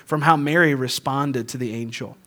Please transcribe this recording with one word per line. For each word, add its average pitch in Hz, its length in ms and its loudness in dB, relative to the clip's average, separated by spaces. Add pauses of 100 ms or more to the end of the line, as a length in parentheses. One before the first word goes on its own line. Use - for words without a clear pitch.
from 151 180 -2
how 160 140 6
Mary 147 380 4
responded 131 720 -2
to - 100 -10
the 123 160 -6
angel. 117 440 -8 (100)